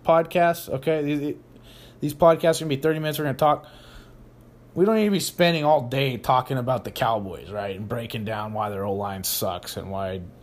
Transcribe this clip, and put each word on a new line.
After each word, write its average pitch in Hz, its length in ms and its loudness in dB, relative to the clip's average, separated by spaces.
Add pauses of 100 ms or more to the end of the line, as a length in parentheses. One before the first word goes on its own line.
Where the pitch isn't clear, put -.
podcasts, 170 640 4
okay? 156 320 0
These, 147 340 -2 (640)
these 147 140 -4
podcasts 165 480 4
are 160 40 -6
gonna 143 100 0
be 135 60 -4
thirty 156 180 2
minutes, 156 180 -4
we're 151 80 -4
gonna 135 140 -2
talk. 151 260 2 (1080)
We 175 100 4
don't 220 120 4
need 214 80 4
to 208 60 2
be 190 80 2
spending 170 460 2
all 151 160 6
day 127 360 -2
talking 127 420 0
about 123 240 -2
the 104 80 -8
Cowboys, 101 580 -2
right? 101 260 -6
And 101 140 -10
breaking 117 360 -6
down 107 280 -6
why 107 160 -2
their 101 160 -4
O-line 98 380 -4
sucks - 520 -6
and 95 140 -8
why 95 320 -6 (220)